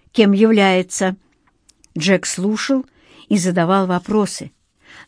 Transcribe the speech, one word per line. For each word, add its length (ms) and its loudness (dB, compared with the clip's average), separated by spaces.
кем 200 4
является. 840 2
Джек 280 0
слушал 600 -4
и 100 0
задавал 500 0
вопросы, 640 -4